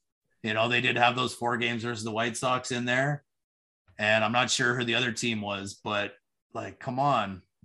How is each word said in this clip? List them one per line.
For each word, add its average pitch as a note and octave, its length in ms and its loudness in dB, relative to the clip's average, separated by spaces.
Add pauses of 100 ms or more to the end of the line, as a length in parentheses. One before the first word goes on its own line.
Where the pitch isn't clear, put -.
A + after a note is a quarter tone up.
(420)
You A2 120 0
know, A2+ 140 4
they A#2+ 120 4
did B2 160 0
have A#2+ 200 4
those B2 160 0
four A#2+ 260 -2
games A#2+ 260 -2
versus A#2 200 -4
the A#2 60 -4
White A2+ 260 -2
Sox B2+ 360 -2
in B2 140 -2
there. C3+ 380 0 (760)
And G#2+ 260 4
I'm A2 80 0
not B2 180 2
sure B2 240 2
who B2 100 0
the A#2 120 0
other B2 160 0
team A2 280 -2
was, G2 420 -6
but, G2+ 320 -2 (400)
like, G2+ 260 -10
come B2+ 180 -6
on. A2 440 0 (220)